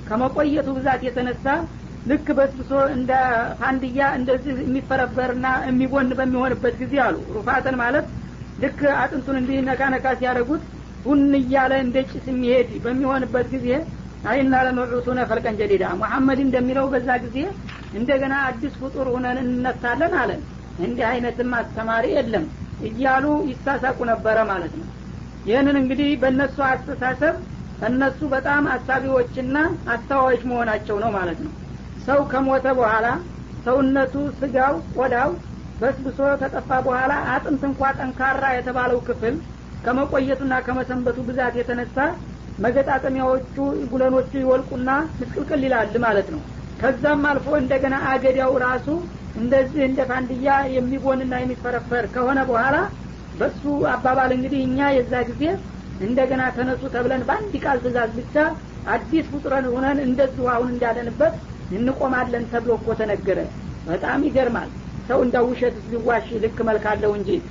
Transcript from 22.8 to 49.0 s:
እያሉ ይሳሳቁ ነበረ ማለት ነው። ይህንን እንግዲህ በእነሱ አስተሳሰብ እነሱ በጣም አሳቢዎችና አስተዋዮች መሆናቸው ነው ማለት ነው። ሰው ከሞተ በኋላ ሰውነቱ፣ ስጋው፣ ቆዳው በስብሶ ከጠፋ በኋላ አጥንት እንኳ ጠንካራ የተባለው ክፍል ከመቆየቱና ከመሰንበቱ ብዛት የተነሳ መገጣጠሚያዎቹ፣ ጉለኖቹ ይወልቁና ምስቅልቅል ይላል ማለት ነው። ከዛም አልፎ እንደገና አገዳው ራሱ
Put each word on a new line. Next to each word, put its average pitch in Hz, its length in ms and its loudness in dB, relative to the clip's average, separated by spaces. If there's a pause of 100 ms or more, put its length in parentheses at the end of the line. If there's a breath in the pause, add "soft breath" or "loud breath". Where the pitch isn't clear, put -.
እያሉ 262 440 2 (200)
ይሳሳቁ 262 600 -2
ነበረ 220 400 2
ማለት 185 300 -4
ነው። 330 120 -10 (580)
ይህንን 277 320 4
እንግዲህ 269 400 2
በእነሱ 262 460 2
አስተሳሰብ 262 720 0 (480)
እነሱ 262 360 0 (100)
በጣም 277 400 2
አሳቢዎችና 262 840 0 (340)
አስተዋዮች 254 560 2
መሆናቸው 220 520 -2
ነው 220 140 0
ማለት 180 300 -2
ነው። - 100 -8 (500)
ሰው 277 240 4
ከሞተ 262 480 2
በኋላ 226 340 4 (540)
ሰውነቱ፣ 262 540 2 (180)
ስጋው፣ 262 420 2 (160)
ቆዳው 254 400 0 (440)
በስብሶ 269 440 -2 (180)
ከጠፋ 269 320 -4 (100)
በኋላ 262 340 2 (140)
አጥንት 269 360 0
እንኳ 277 180 -2 (140)
ጠንካራ 262 540 -2
የተባለው 247 520 0
ክፍል 240 340 -2 (460)
ከመቆየቱና 269 800 0
ከመሰንበቱ 247 640 -2
ብዛት 247 300 -2
የተነሳ 240 420 -4 (600)
መገጣጠሚያዎቹ፣ 262 960 2 (300)
ጉለኖቹ 254 500 2
ይወልቁና 262 540 2 (200)
ምስቅልቅል 269 520 -2
ይላል 233 360 2
ማለት 208 320 4
ነው። 151 120 -6 (360)
ከዛም 285 460 2
አልፎ 285 320 2
እንደገና 262 400 2 (100)
አገዳው 262 540 4
ራሱ 247 280 0 (480)